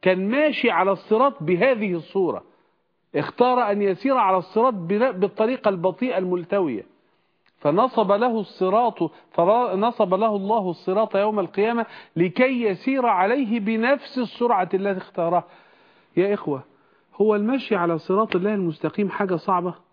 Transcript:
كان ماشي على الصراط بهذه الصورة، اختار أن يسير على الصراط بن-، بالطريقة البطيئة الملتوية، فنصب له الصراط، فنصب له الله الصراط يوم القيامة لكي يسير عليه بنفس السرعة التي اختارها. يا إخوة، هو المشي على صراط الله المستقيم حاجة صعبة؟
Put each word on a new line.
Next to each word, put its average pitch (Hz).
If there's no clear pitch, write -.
كان 185
ماشي 294
على 185
الصراط 220
بهذه 202
الصورة، 165
اختار 247
أن 208
يسير 202
على 190
الصراط 226
بن-، 208
بالطريقة 214
البطيئة 185
الملتوية، 180
فنصب 202
له 220
الصراط، 190
فنصب 208
له 214
الله 196
الصراط 196
يوم 208
القيامة 220
لكي 240
يسير 247
عليه 226
بنفس 226
السرعة 226
التي 196
اختارها. 170
يا 196
إخوة، 143
هو 208
المشي 220
على 170
صراط 190
الله 196
المستقيم 180
حاجة 185
صعبة؟ 175